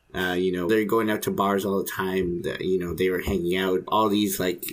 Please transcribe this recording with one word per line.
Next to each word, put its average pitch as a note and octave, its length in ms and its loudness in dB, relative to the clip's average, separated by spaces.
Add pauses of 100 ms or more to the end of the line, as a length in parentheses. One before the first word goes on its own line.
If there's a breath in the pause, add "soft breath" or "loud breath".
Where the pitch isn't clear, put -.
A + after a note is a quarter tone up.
(160)
Uh, F2+ 180 0
you F#2 180 2
know, F2+ 180 -2
they're A2 160 4
going A2 240 2
out G#2+ 140 -2
to G2+ 80 -2
bars G2 340 0
all G2 160 0
the - 80 -6
time. F#2 540 -2
The, D#2+ 200 -4
you F#2 140 0
know, F2 160 -2
they F#2 160 2
were F2+ 120 0
hanging F2+ 360 0
out, F#2 300 2
all G2+ 220 4
these, G2+ 300 2
like, F#2 340 -2